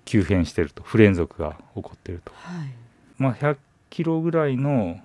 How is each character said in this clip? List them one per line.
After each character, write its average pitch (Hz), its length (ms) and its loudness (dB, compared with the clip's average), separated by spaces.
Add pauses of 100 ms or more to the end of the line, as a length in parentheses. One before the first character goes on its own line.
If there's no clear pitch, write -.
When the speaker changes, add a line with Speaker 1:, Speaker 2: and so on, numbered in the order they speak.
Speaker 1:
急 107 180 2
変 87 240 2
し - 60 -12
て 87 100 -2
る 73 100 -2
と、 - 100 -20
不 - 160 0
連 104 160 10
続 85 280 -4
が 76 160 -8 (160)
起 101 80 -8
こ - 120 -16
っ - 40 -20
て - 140 -14
る 87 120 -12
と。 - 100 -20
Speaker 2:
は 175 300 -14
い。 135 40 -10 (500)
Speaker 1:
ま 131 120 0
あ、 113 40 -6
百 143 240 -2 (320)
キ 170 140 -6
ロ 160 160 -2
ぐ 165 100 -2
ら 160 180 0
い 131 80 -2
の 120 480 -2